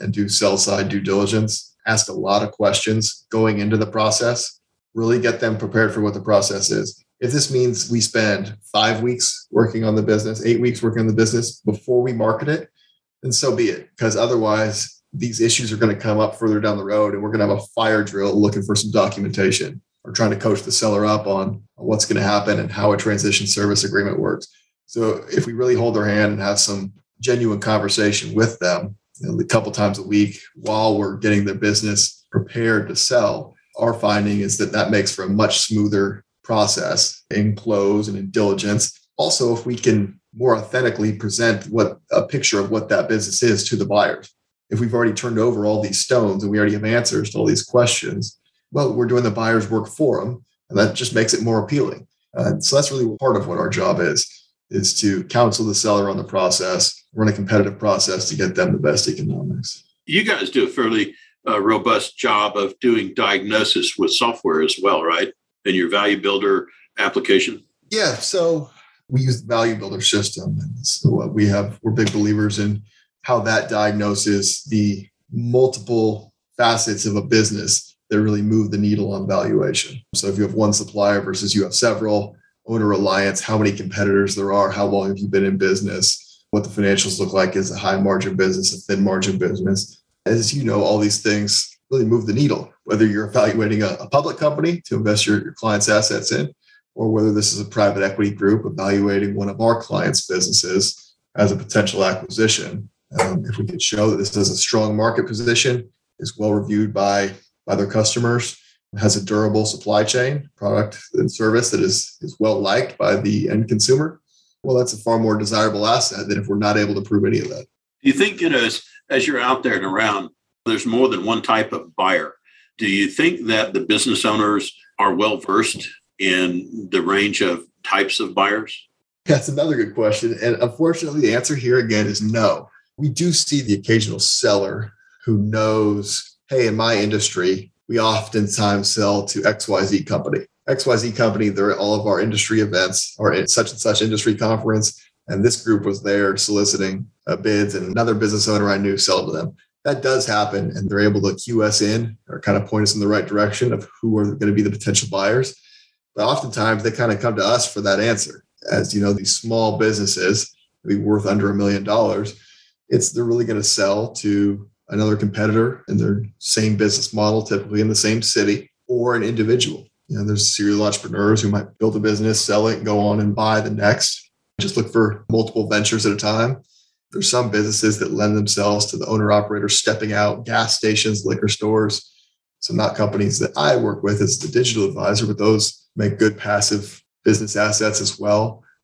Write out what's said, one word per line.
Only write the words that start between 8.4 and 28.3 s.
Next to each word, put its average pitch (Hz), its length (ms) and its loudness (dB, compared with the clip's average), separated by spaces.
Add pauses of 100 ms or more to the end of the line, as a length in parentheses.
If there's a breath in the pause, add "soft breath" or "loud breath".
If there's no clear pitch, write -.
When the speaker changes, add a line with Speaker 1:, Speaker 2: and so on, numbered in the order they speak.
Speaker 1:
five 110 300 0
weeks - 480 -2
working 113 340 2
on 107 100 2
the 110 80 2
business, 110 420 0
eight 117 160 2
weeks 120 220 0
working 113 180 0
on 113 60 2
the 110 60 2
business 113 480 0
before 123 420 0
we 127 100 -2
market 113 360 -2
it, 156 220 -4 (520)
then 131 100 -4
so 127 220 0
be 113 140 2
it, - 200 -6 (100)
'cause 110 180 0
otherwise 110 720 0 (220)
these 113 280 -4
issues 113 320 0
are 110 40 -4
gonna 107 180 2
come 107 240 -2
up 107 180 0
further 107 240 0
down 104 160 0
the 98 80 -6
road 104 300 0
and 101 80 -4
we're 107 80 -4
gonna 107 160 0
have 117 100 2
a 107 180 -8
fire 110 280 2
drill 98 360 -2
looking 101 260 2
for 104 100 0
some - 160 0
documentation 98 920 0 (220)
or - 100 -16
trying 110 180 2
to 104 60 -2
coach 101 280 0
the - 80 -8
seller 107 340 2
up 107 200 0
on 98 360 -2 (140)
what's - 280 -2
gonna - 160 0
happen 104 380 0
and - 120 -4
how 101 220 2
a 98 40 0
transition 101 500 0
service 101 380 0
agreement 98 340 -2
works. - 300 -4 (380 soft breath)
So 113 460 -2
if - 140 2
we 117 80 -6
really 123 220 2
hold 117 180 2
their 104 100 2
hand 104 280 2
and 101 100 -4
have 101 160 0
some 98 340 -2 (280)
genuine 117 400 0
conversation 101 760 0